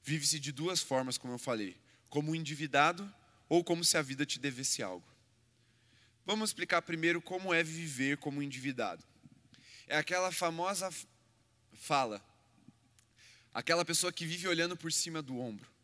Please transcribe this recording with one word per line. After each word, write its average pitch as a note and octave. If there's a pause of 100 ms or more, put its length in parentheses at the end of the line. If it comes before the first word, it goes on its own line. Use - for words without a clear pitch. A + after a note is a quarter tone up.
Vive-se D3
de C#3+
duas E3+
formas, C3
como B2
eu A#2+
falei, G#2+ (340)
como D3+
endividado D#3 (340)
ou E3+
como E3+
se E3+
a D#3
vida C3+
te -
devesse C3+
algo. F#2 (1200)
Vamos G#3+
explicar F3
primeiro E3+
como F#3
é E3
viver D3
como C#3+
endividado. B2+ (840)
É D3+
aquela F3+
famosa F3+
f-, - (680)
fala, B2 (1300)
aquela E3+
pessoa E3+
que E3+
vive F3
olhando F3
por E3
cima D#3+
do C3
ombro. A2+ (140)